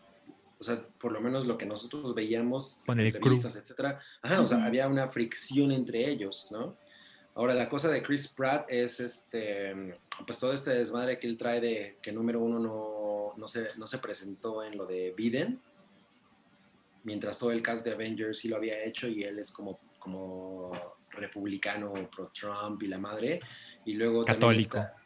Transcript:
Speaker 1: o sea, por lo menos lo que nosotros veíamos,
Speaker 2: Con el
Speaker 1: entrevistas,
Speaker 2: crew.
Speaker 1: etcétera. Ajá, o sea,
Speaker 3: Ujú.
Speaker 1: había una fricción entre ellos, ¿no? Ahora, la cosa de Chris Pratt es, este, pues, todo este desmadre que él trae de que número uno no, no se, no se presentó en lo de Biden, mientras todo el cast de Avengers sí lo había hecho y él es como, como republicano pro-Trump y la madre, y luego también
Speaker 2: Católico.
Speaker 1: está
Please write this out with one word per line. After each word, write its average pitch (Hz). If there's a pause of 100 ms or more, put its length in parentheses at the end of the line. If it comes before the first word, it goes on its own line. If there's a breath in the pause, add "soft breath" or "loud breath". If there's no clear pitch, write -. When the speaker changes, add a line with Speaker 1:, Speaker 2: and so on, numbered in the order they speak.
(580)
Speaker 1:
o 104
sea, 117 (180)
por 117
lo 107
menos 131
lo 117
que 104
nosotros 120
veíamos, 117
Speaker 2:
Con 117
el 110
Speaker 1:
entrevistas, 120
Speaker 2:
crew. 104
Speaker 1:
etcétera. 139 (240 loud breath)
Ajá, 170
o -
sea, 123
Speaker 3:
Ujú. 113
Speaker 1:
había 131
una 135
fricción 135
entre 123
ellos, 104
¿no? 117 (580 soft breath)
Ahora, 123
la 120
cosa 147
de 143
Chris 143
Pratt 135
es, 123
este, 104 (500)
pues, -
todo 131
este 139
desmadre 123
que 120
él 117
trae 120
de 107
que 107
número 117
uno 117
no, 107
no 110
se, 113 (100)
no 110
se 113
presentó 101
en 107
lo 95
de 92
Biden, 135 (1500)
mientras 104
todo 120
el 117
cast 117
de 117
Avengers 107
sí 117
lo 113
había 110
hecho 113
y 104
él 101
es 98
como, 101 (220)
como 92 (380)
republicano 101 (240)
pro-Trump 104
y 101
la 95
madre, 107 (420 loud breath)
y 107
luego 117
también 113
Speaker 2:
Católico. 110
Speaker 1:
está 104 (100)